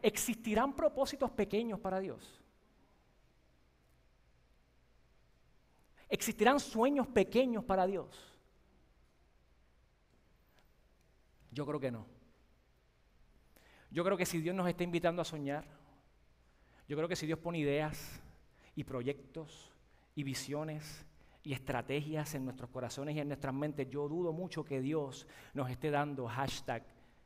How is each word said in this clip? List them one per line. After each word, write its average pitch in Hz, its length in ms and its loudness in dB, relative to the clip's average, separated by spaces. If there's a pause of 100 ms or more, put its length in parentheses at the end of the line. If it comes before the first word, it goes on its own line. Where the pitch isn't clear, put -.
¿Existirán 226 720 4
propósitos 269 560 2
pequeños 208 480 0
para 190 220 -2
Dios? 160 420 -8 (3750)
¿Existirán 226 520 6
sueños 262 460 4
pequeños 226 580 4
para 190 220 4
Dios? - 520 -4 (3000)
Yo 139 140 -6
creo 147 160 -2
que 131 100 0
no. 110 160 -6 (1800)
Yo 156 140 0
creo 196 140 2
que 175 80 0
si 170 140 0
Dios 170 140 0
nos 180 140 2
está 175 160 0
invitando 170 380 2
a - 20 -6
soñar, 147 400 -4 (1200)
yo 147 100 -6
creo 160 120 0
que 175 80 -2
si - 80 -4
Dios 156 140 0
pone 170 200 -4
ideas 151 600 0 (540)
y 147 100 -6
proyectos 139 880 -8 (440)
y 147 80 -4
visiones 151 840 -6 (360)
y 147 100 -6
estrategias 143 840 -2
en 135 100 -2
nuestros 123 240 -6
corazones 139 480 -4
y 151 40 0
en 147 80 -2
nuestras 135 260 -2
mentes, 143 340 -2
yo 147 200 -2
dudo 165 240 0
mucho 165 320 -4
que 139 160 -2
Dios 139 460 -2 (280)
nos 131 160 -2
esté 127 200 -2
dando 143 360 2
hashtag 120 580 -4 (420)